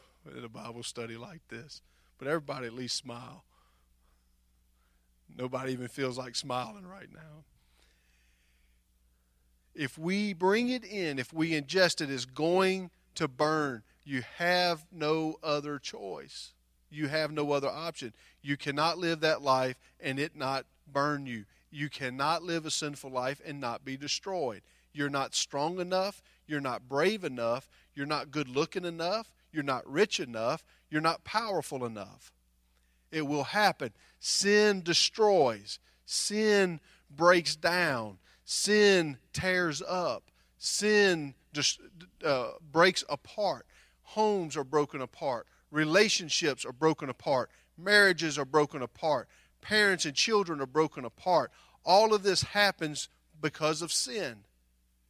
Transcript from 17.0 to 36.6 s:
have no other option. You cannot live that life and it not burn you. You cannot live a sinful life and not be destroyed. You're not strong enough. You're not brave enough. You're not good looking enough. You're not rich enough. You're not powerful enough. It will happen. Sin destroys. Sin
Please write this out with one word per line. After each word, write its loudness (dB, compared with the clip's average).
have -2
no -2
other 0
option. -10
You -4
cannot 0
live -2
that 2
life 2
and -4
it -4
not -4
burn -2
you. -10
You -6
cannot -2
live -4
a -8
sinful -8
life -4
and -12
not -6
be -10
destroyed. -6
You're -4
not -2
strong -2
enough. -4
You're -6
not -6
brave 0
enough. -4
You're -6
not -4
good -4
looking -2
enough. -4
You're -4
not -2
rich 0
enough. -4
You're 0
not 0
powerful -4
enough. -12
It -4
will -2
happen. 0
Sin 4
destroys. 2
Sin 2